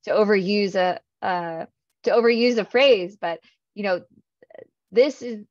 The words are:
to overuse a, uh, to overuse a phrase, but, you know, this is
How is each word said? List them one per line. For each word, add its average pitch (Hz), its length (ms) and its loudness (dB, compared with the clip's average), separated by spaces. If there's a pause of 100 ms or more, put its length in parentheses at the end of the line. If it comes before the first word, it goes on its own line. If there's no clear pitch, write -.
to - 80 -6
overuse 202 640 0
a, 180 240 0 (260)
uh, 170 400 -6 (380)
to 226 80 0
overuse 233 460 2
a 196 80 -2
phrase, 214 540 2
but, 170 200 -8 (340)
you 202 100 -10
know, 185 180 -4 (920)
this 262 320 2
is 220 280 -12